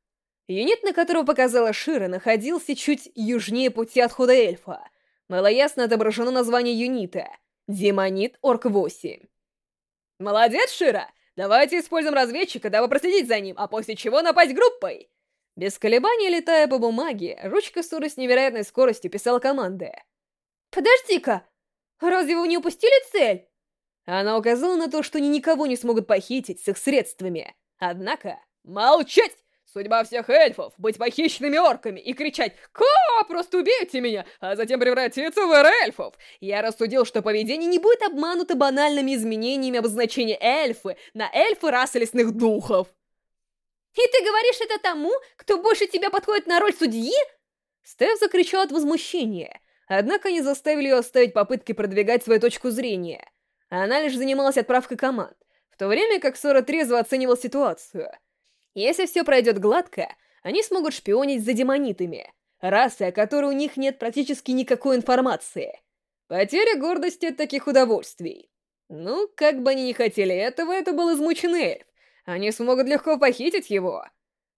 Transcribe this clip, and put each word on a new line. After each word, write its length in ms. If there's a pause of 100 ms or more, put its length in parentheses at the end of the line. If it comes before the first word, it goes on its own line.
(460)
Юнит, 380
на 80
которого 320
показала 480
Шира, 340
находился 720
чуть 400
южнее 560
пути 280
отхода 320
эльфа. 560 (400)
Было 200
ясно 380
отображено 440
название 480
юнита. 500 (380)
Демонит 760
Орк 240
восемь. 600 (920)
Молодец, 500
Шира! 400 (280)
Давайте 400
используем 380
разведчика, 520
дабы 200
проследить 400
за 100
ним, 180
а 120
после 260
чего 280
напасть 320
группой. 540 (460)
Без 240
колебаний, 520
летая 360
по 120
бумаге, 640
ручка 400
Суры 240
с 80
невероятной 480
скоростью 440
писала 300
команды. 540 (800)
«Подожди-ка!» 760 (540)
Разве 360
вы 120
не 100
упустили 540
цель? 340 (580)
Она 320
указала 380
на 160
то, 140
что 140
они 100
никого 400
не 80
смогут 320
похитить 520
с 60
их 100
средствами. 800 (240)
Однако, 640 (240)
молчать! 720 (360)
Судьба 300
всех 280
эльфов — 480
быть 180
похищенными 640
орками 420
и 140
кричать: 420 (160)
«Ка, 120 (440)
просто 300
убейте 420
меня!», 240 (160)
а 160
затем 240
превратиться 640
в 80
эра 180 (140)
эльфов. 300 (260)
Я 220
рассудил, 420
что 160
поведение 480
не 100
будет 240
обмануто 520
банальными 600
изменениями 640
обозначения 640
эльфы 560 (160)
на 220
эльфы 360
расы 280
лесных 340
духов. 560 (1080)
«И 60
ты 240
говоришь 380
это 160
тому, 340 (240)
кто 220
больше 280
тебя 220
подходит 380
на 140
роль 120
судьи?» 400 (720)
Стеф 360
закричал 440
от 100
возмущения, 880 (260)
однако 440
не 100
заставили 460
её 120
оставить 360
попытки 380
продвигать 520
свою 160
точку 300
зрения. 600 (380)
Она 320
лишь 160
занималась 400
отправкой 400
команд, 400 (320)
в 80
то 120
время 320
как 180
Сора 240
трезво 380
оценивал 360
ситуацию. 760 (680)
Если 280
всё 180
пройдёт 340
гладко, 560 (300)
они 180
смогут 320
шпионить 500
за 80
демонитами, 800 (280)
расой, 480
о 40
которой 340
у 60
них 240
нет 220
практически 540
никакой 420
информации. 880 (480)
Потеря 500
гордости 480
от 100
таких 300
удовольствий. 880 (360)
Ну, 460
как 280
бы 100
они 120
ни 80
хотели 400
этого, 380
это 220
был 200
измученный 500
эльф. 240 (380)
Они 280
смогут 340
легко 320
похитить 500
его. 380 (520)